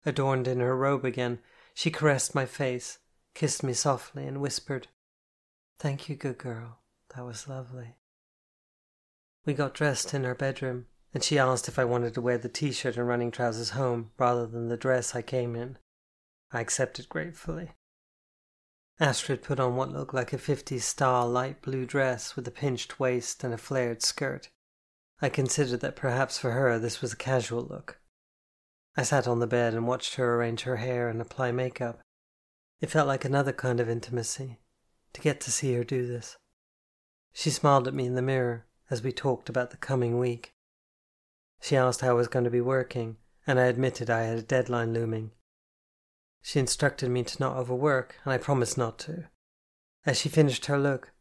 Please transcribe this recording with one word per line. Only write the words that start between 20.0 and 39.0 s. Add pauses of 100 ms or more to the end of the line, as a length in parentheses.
like
a
fifties
style
light
blue
dress
with
a
pinched
waist
and
a
flared
skirt. (720)
I
considered
that
perhaps
for
her
this
was
a
casual
look. (1000)
I
sat
on
the
bed
and
watched
her
arrange
her
hair
and
apply
makeup. (800)
It
felt
like
another
kind
of
intimacy, (540)
to
get
to
see
her
do
this. (960)
She
smiled
at
me
in
the
mirror (240)
as